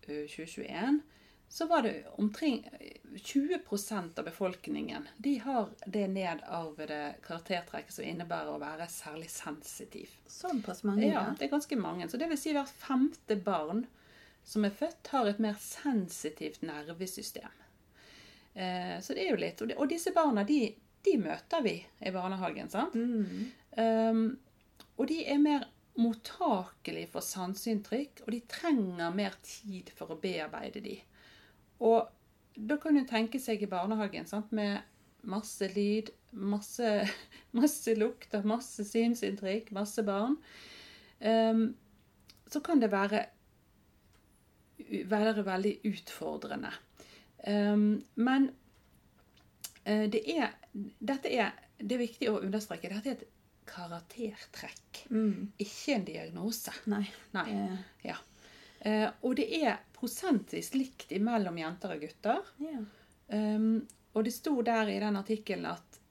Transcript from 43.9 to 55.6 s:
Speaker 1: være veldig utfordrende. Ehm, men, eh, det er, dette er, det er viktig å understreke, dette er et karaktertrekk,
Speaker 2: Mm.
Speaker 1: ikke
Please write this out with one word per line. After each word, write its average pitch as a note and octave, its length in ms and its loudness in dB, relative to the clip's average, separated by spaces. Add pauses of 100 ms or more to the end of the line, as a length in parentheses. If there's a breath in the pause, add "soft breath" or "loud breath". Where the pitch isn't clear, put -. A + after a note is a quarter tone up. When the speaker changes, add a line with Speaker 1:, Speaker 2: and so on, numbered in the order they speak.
Speaker 1:
være G#3 420 2
veldig F#3+ 260 2 (160)
utfordrende. - 840 -6 (720 loud breath)
Ehm, G#3 580 4 (120)
men, C4 360 4 (1300)
eh, G#3+ 260 2
det G#3+ 120 2 (140)
er, - 160 0 (460)
dette C4+ 340 -2
er, A#3 200 2 (260)
det G#3+ 180 -2
er A#3+ 80 0
viktig A#3 260 -2
å G#3+ 120 2
understreke, F#3+ 500 -4
dette G#3+ 180 -4
er A#3+ 80 -4
et - 80 -16 (400)
karaktertrekk, - 1400 -12
Speaker 2:
Mm. G3+ 480 2
Speaker 1:
ikke G#3 360 -2